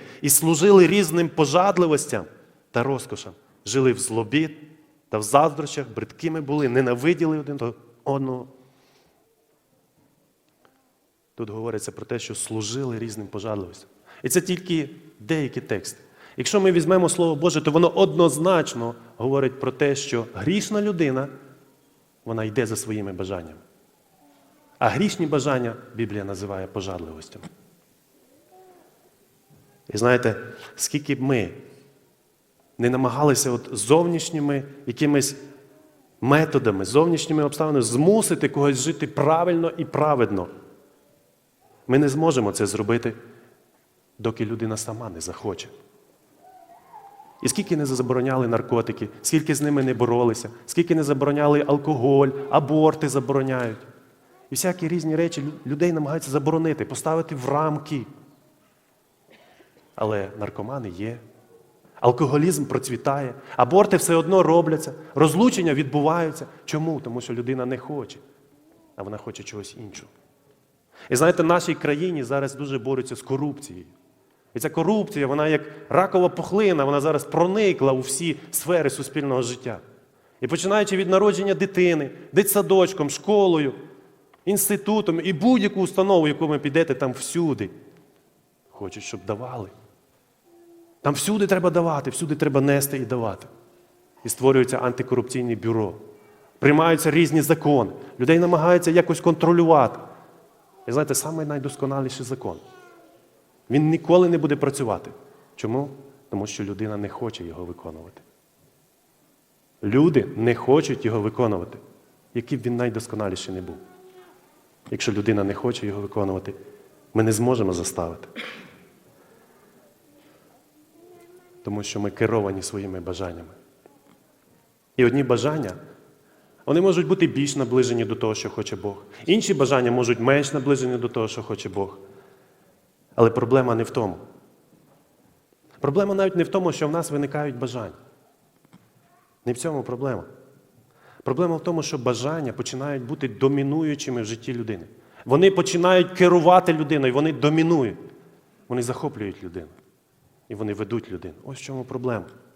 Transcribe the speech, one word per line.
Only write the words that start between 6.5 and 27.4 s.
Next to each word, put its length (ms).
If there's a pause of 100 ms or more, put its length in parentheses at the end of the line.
ненавиділи 680
один 220 (440)
одного». 420 (3000)
Тут 160
говориться 420
про 140
те, 120
що 160
служили 640
різним 280
пожадливостям. 640 (320)
І 60
це 120
тільки 500 (300)
деякі 400
тексти. 400 (360)
Якщо 240
ми 120
візьмемо 360
Слово 280
Боже, 240
то 100
воно 180
однозначно 1040 (220)
говорить 440
про 120
те, 220
що 400
грішна 480
людина, 460 (960)
вона 200
йде 220
за 100
своїми 360
бажаннями. 460 (1200)
А 80
грішні 380
бажання 500 (180)
Біблія 300
називає 420
пожадливостями. 800 (2500)